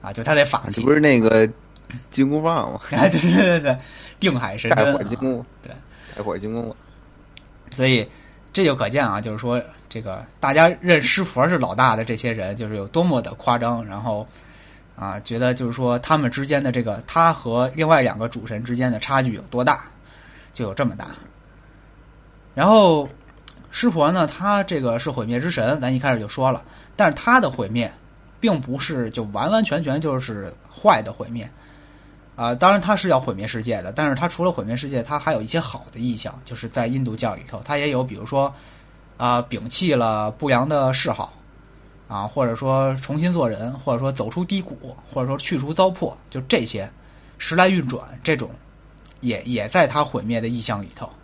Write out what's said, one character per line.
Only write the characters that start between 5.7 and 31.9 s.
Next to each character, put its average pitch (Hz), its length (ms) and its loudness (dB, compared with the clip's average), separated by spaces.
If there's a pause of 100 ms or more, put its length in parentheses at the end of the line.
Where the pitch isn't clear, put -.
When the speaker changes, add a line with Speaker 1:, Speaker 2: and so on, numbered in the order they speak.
Speaker 2:
带 104 60 -8
火 95 140 -4
金 104 180 -6
箍。 117 200 -6 (1000)
Speaker 1:
所 127 140 0
以 120 180 4 (460)
这 190 140 2
就 143 100 4
可 117 140 -2
见 131 180 0
啊， 101 140 -2
就 110 100 -8
是 107 60 -8
说 120 240 -2 (260)
这 110 140 -12
个 101 240 -10 (160)
大 139 120 0
家 160 140 8 (140)
认 170 200 4
湿 190 220 2
婆 139 240 0
是 175 100 2
老 104 160 0
大 120 220 4
的 110 80 -2
这 110 140 -4
些 117 160 -2
人， 101 200 -6
就 113 140 -8
是 107 80 -6
有 98 100 -6
多 160 160 0
么 156 200 2
的 - 140 -10
夸 120 220 0
张， 117 280 -2
然 101 120 -10
后， 110 300 -6 (720)
啊， 98 240 -8
觉 117 180 -6
得 123 140 2
就 123 140 -4
是 117 40 -4
说 123 280 0
他 156 180 2
们 147 120 0
之 139 160 -4
间 143 160 2
的 135 80 0
这 120 140 -2
个， 107 240 -6
他 165 240 4
和 123 420 -2
另 156 140 -2
外 156 140 6
两 107 160 0
个 113 100 -4
主 110 180 -10
神 110 160 -6
之 120 140 -4
间 127 160 0
的 107 80 -4
差 135 220 0
距 127 100 0
有 101 120 -6
多 120 200 -4
大， 143 220 2 (680)
就 123 140 -6
有 98 80 -6
这 135 120 -2
么 110 120 -4
大。 - 100 -10 (1500)
然 156 140 2
后 180 400 6 (600)
湿 - 200 2
婆 160 220 2
呢， 175 160 2
他 202 360 0
这 170 180 -2
个 120 180 0
是 147 100 -4
毁 127 160 -4
灭 120 140 -2
之 170 100 -2
神， 123 300 0
咱 131 160 0
一 - 20 0
开 135 160 0
始 117 60 0
就 104 80 -8
说 131 240 0
了， 117 100 -2 (360)
但 196 100 6
是 151 60 2
他 247 260 4
的 175 100 0
毁 110 200 -6
灭 113 200 -2 (520)
并 196 180 2
不 127 180 -6
是 131 340 -4
就 117 140 -6
完 104 240 -2
完 220 140 4
全 160 180 -2
全 143 200 -2
就 143 180 -2
是 104 340 -8 (160)
坏 131 320 4
的 104 120 -10
毁 - 160 -12
灭。 117 200 -8 (840)